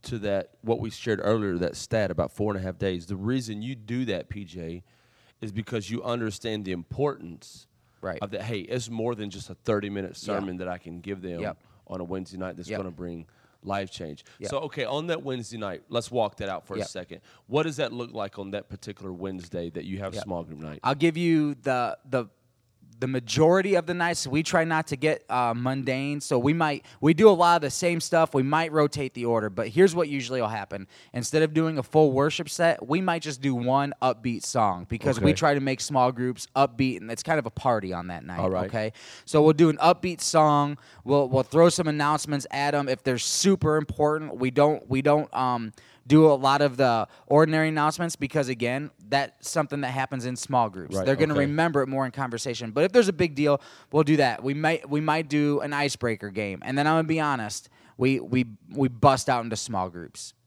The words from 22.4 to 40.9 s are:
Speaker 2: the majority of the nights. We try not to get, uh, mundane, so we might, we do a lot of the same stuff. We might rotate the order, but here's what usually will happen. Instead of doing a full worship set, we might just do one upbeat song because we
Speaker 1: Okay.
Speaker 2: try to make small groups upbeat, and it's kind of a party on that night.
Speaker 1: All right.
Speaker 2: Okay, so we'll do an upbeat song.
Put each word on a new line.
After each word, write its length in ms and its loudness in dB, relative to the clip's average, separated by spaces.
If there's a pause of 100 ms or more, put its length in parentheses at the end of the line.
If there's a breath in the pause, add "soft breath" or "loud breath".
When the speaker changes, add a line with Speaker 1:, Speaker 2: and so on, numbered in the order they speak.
Speaker 2:
the 100 -6
majority 680 2
of 120 2
the 60 -2
nights. 320 -2
We 160 -2
try 220 2
not 240 0
to 80 -4
get, 340 -2
uh, 240 0
mundane, 680 -2
so 180 0
we 140 2
might, 320 -2 (160 loud breath)
we 120 6
do 140 8
a 40 12
lot 260 6
of 40 2
the 80 -2
same 300 0
stuff. 340 2
We 80 2
might 300 0
rotate 420 0
the 120 -6
order, 240 2
but 180 -6
here's 260 6
what 140 0
usually 320 -4
will 80 0
happen. 400 -8 (240 soft breath)
Instead 320 0
of 100 0
doing 240 0
a 60 -4
full 300 6
worship 340 0
set, 400 0
we 140 0
might 200 -2
just 200 -8
do 120 0
one 480 0
upbeat 420 -2
song 440 0
because 320 -2
we 120 6
Speaker 1:
Okay. 60 2
Speaker 2:
try 180 4
to 40 0
make 220 -2
small 320 2
groups 420 -6
upbeat, 460 0
and 100 -12
it's 120 -10
kind 140 0
of 80 -2
a 60 -6
party 400 0
on 160 -6
that 160 -10
night. 160 -8
Speaker 1:
All 100 0
right. 180 -2
Speaker 2:
Okay, 260 -4 (320 loud breath)
so 180 4
we'll 80 8
do 160 6
an 100 2
upbeat 440 4
song. 560 4 (260 soft breath)